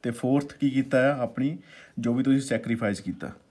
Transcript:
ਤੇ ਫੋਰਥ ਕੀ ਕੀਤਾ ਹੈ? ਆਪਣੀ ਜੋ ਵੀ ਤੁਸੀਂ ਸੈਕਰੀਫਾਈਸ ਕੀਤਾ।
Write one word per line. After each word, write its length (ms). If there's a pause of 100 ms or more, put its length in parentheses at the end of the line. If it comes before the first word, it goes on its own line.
ਤੇ 80
ਫੋਰਥ 420
ਕੀ 160
ਕੀਤਾ 320
ਹੈ? 100
ਆਪਣੀ 460 (420)
ਜੋ 140
ਵੀ 100
ਤੁਸੀਂ 180
ਸੈਕਰੀਫਾਈਸ 580
ਕੀਤਾ। 320 (200)